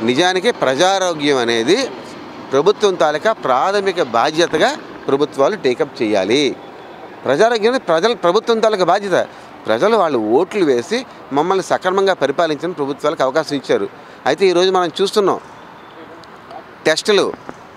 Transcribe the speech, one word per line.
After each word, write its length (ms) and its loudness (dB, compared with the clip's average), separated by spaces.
నిజానికి 480 2
ప్రజారోగ్యం 840 0
అనేది 500 2
ప్రభుత్వం 420 2
తాలూకా 380 0
ప్రాథమిక 720 0
బాధ్యతగా 720 0
ప్రభుత్వాలు 480 0
టేకప్ 460 -2
చేయాలి. 540 0
ప్రజారోగ్యం 480 2
అనేది 120 -4
ప్రజల, 280 0
ప్రభుత్వం 460 0
తాలూకా 260 2
బాధ్యత. 420 0
ప్రజలు 300 2
వాళ్ళు 220 2
ఓట్లు 460 2
వేసి 420 0
మమ్మల్ని 320 0
సక్రమంగా 500 0
పరిపాలించిన 580 -2
ప్రభుత్వాలకు 500 -4
అవకాశం 340 0
ఇచ్చారు. 320 0
అయితే 200 2
ఈరోజు 240 4
మనం 200 0
చూస్తున్నాం 380 0
టెస్టులు, 460 0